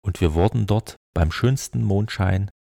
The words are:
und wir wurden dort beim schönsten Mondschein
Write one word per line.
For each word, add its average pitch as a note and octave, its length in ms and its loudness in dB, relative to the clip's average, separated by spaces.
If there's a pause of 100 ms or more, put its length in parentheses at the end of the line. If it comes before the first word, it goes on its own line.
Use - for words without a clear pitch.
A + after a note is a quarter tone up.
und - 160 -4
wir E2 120 2
wurden F#2 340 2
dort - 280 -2 (180)
beim E2 180 2
schönsten A#2+ 520 -2
Mondschein G2 680 0 (140)